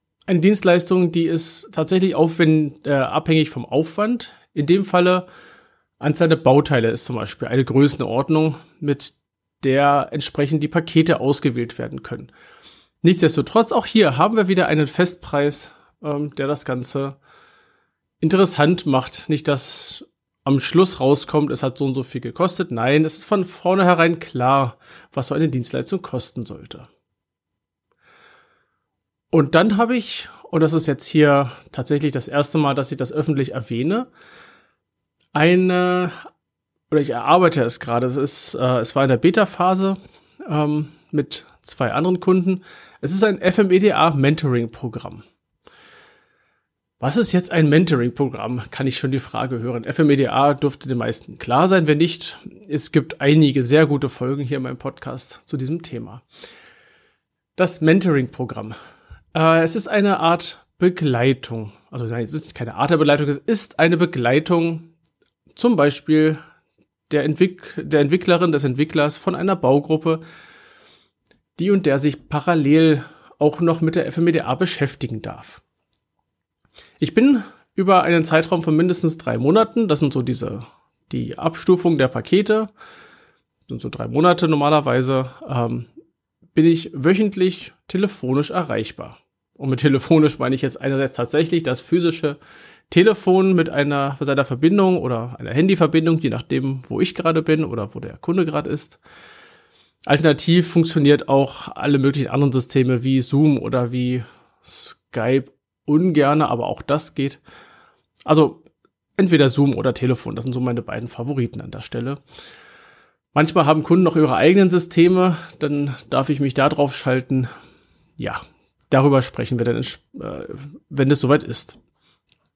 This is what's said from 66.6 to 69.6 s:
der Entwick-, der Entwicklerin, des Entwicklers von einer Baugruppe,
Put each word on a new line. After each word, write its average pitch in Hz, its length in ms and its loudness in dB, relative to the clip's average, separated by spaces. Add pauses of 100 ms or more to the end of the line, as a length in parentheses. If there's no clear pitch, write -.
der 147 120 0
Entwick-, 180 540 -2
der 147 240 0
Entwicklerin, 175 500 2
des 143 120 0
Entwicklers 147 540 -2
von 180 160 -4
einer 190 220 -2
Baugruppe, 156 640 0 (1400)